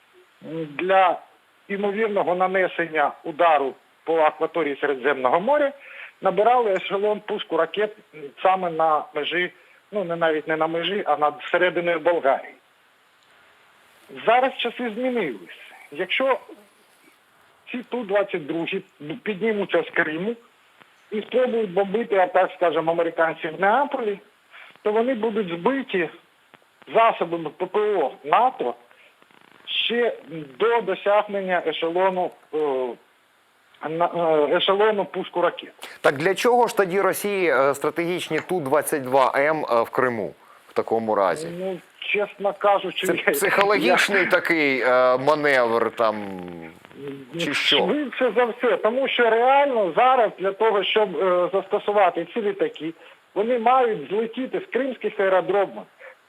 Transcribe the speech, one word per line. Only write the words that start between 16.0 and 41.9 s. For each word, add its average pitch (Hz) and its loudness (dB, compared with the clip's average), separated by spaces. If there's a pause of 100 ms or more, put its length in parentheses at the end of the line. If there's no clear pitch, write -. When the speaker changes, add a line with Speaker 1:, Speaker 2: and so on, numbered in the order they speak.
Speaker 1:
ці 247 -8
Ту-двадцять 196 -4
другі 165 -6 (400)
піднімуться 202 -2
з - -12
Криму 170 -2 (760)
і 214 -6
спробують 226 -2
бомбити, 202 0
а 185 6
так 180 2
скажемо, 165 0
американців 165 -2
в 160 -8
Неаполі, 226 0 (600)
то 208 0
вони 233 0
будуть 214 -2
збиті 175 -2 (840)
засобами 170 0
П 180 -8
П 208 0
О 143 0 (120)
нато 190 0 (880)
ще 226 -2 (420)
до 233 2
досягнення 196 0
ешелону, 175 0 (240)
е, 147 -4 (1300)
на, 165 0
е, 160 2
ешелону 196 2
пуску 185 -8
ракет. - -6
Speaker 2:
Так 156 2
для 175 0
чого 240 4
ж - -4
тоді 196 2
Росії, 190 0
е, 135 2
стратегічні 160 -4
Ту 180 -4
двадцять 139 0
два 127 4
М, 151 0
е, 117 4
в - -4
Криму 117 -2 (340)
в - -20
такому 110 0
разі? 101 2 (100)
Speaker 1:
Ну, 185 -6 (180)